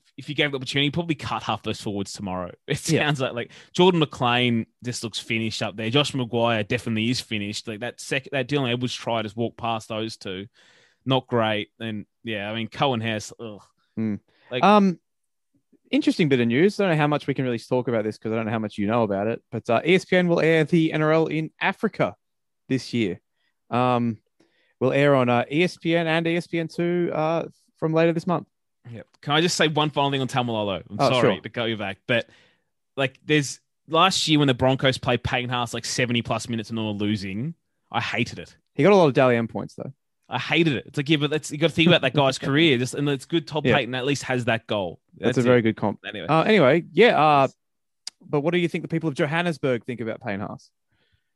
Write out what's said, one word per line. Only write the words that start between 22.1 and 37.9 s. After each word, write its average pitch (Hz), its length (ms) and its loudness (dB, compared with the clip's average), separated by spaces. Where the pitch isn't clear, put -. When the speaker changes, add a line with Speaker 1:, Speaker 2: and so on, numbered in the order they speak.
Speaker 2:
this - 280 -4
year, 101 260 0
um, 120 480 0
will 127 120 2
air 143 220 4
on, 123 140 4
uh, 120 220 2
E 151 140 0
S 175 120 -4
P 165 200 -2
N 170 100 0
and 165 200 0
E 165 100 0
S 170 100 -4
P 170 120 -6
N 165 100 -4
two, 175 460 -2
uh, 160 300 -2
from 160 160 -2
later 165 200 4
this 165 140 -4
month. 170 200 -2
Speaker 1:
Yep. 113 160 -16
Can 139 120 -4
I 156 60 6
just 170 160 0
say 160 120 4
one 151 220 0
final 139 200 0
thing 139 100 -2
on 127 80 -2
Taumalolo? 110 600 -2
I'm 104 100 -12
Speaker 2:
Oh, 135 120 4
Speaker 1:
sorry 123 240 4
Speaker 2:
sure. - 80 -6
Speaker 1:
to 117 60 -12
cut 120 200 -6
you 113 80 -4
back, 98 300 -8
but, 120 220 0
like, 139 280 -2
there's, 147 360 0
last 170 400 2
year 151 100 4
when 143 100 4
the 131 60 2
Broncos 127 440 0
played 123 240 -2
Payne 123 260 -2
Haas, 123 260 -4
like, 117 100 -8
seventy 120 380 -2
plus 117 260 -4
minutes 117 220 -6
and 113 80 -6
they 113 40 -4
were 107 80 -4
losing, 104 640 -4